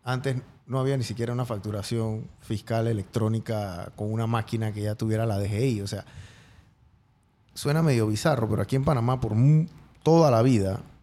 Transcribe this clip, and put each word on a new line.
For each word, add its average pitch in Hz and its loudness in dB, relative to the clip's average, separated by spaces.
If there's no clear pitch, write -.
antes 127 -2
no 131 -4
había 135 0
ni 127 -2
siquiera 117 -4
una 120 -2
facturación 110 -6
fiscal 113 -4
electrónica 107 -4
con 107 -6
una 113 -2
máquina 113 -2
que 104 -8
ya 107 -4
tuviera 110 -2
la 107 -2
D 101 -2
G 113 0
I. 104 -4
O 98 -8
sea, 101 -8
suena 147 0
medio 123 4
bizarro, 117 0
pero 104 0
aquí 104 -2
en 135 0
Panamá, 127 0
por 110 -2
mu-, 151 6
toda 160 6
la 113 6
vida 101 2